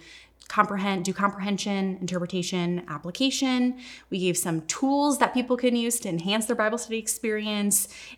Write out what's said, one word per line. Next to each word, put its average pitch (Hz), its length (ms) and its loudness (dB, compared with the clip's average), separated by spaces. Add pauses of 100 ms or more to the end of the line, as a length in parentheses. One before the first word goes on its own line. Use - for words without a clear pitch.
(500)
comprehend, 196 560 2
do 190 80 0
comprehension, 196 880 0
interpretation, 175 880 -2
application. 247 880 0 (320)
We 190 100 -2
gave 180 160 2
some 165 280 0
tools 277 560 2
that - 140 2
people 247 220 2
can 247 220 4
use 233 240 0
to 202 80 -4
enhance 196 360 0
their 240 120 0
Bible 220 200 2
study 226 200 -6
experience, 214 920 0 (300)